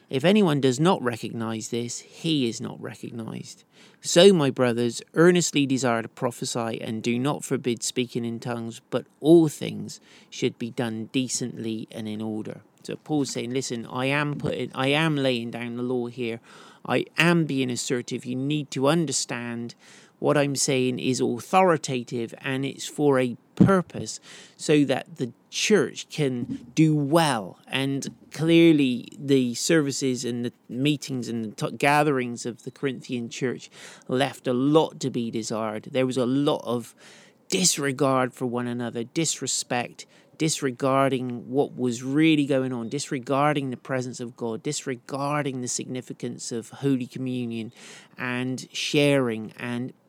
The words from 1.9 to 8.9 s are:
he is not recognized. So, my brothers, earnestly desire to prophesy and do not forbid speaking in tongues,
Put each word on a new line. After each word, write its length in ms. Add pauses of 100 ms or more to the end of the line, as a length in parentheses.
he 480
is 120
not 200
recognized. 840 (360)
So, 320
my 180
brothers, 520 (120)
earnestly 500
desire 380
to 60
prophesy 720
and 220
do 160
not 260
forbid 380
speaking 420
in 140
tongues, 420 (100)